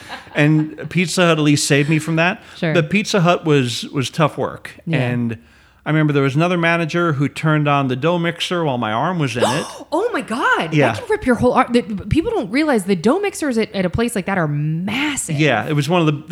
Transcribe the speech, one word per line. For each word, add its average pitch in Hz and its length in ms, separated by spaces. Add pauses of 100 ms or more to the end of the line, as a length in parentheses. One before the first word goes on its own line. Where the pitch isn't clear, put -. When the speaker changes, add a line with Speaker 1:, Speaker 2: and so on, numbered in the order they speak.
(360)
Speaker 1:
And 156 540
Pizza 180 360
Hut 165 140
at 151 40
least 147 240
saved 147 220
me 160 100
from 160 180
that. 175 240 (160)
Speaker 2:
Sure. 160 160
Speaker 1:
But 160 160
Pizza 202 320
Hut 175 240
was, 131 440
was 131 200
tough - 280
work. - 380 (100)
Speaker 2:
Yeah. 156 140
Speaker 1:
And 120 400 (460)
I 143 40
remember 151 240
there 139 100
was 131 140
another 175 220
manager 170 540
who 139 140
turned 151 400
on 143 220
the 127 80
dough 165 220
mixer 170 440
while 135 140
my 110 160
arm 160 260
was 131 160
in 117 80
it. 123 280
Speaker 2:
<gasps> - 40 (160)
Oh 392 220
my 311 80
God. 302 520
Speaker 1:
Yeah. 135 200
Speaker 2:
That 104 80
can - 80
rip 427 160
your 254 100
whole 220 180
arm. 247 200
The, 240 80
people 214 500
don't 302 200
realize 262 340
the 196 100
dough 220 240
mixers 320 380
at, 214 160
at 190 120
a 180 40
place 233 260
like 185 120
that 196 100
are 160 100
massive. 170 920
Speaker 1:
Yeah, 135 300
it 156 60
was 143 160
one 175 120
of 160 40
the, 151 260